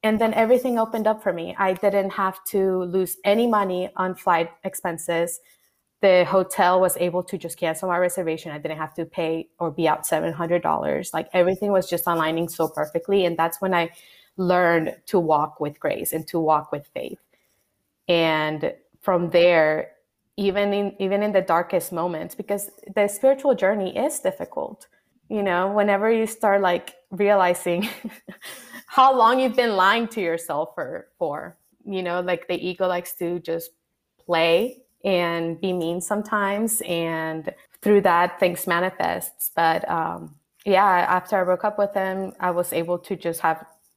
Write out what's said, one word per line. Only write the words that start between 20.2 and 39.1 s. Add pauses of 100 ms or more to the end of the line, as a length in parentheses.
even
in,
even
in
the
darkest
moments,
because (260)
the
spiritual
journey
is
difficult, (420)
you
know,
whenever
you
start,
like, (160)
realizing (520)
<laughs>
how
long
you've
been
lying
to
yourself
for, (100)
for, (280)
you
know,
like,
the
ego
likes
to
just (480)
play (220)
and
be
mean
sometimes.
And (280)
through
that,
things
manifests.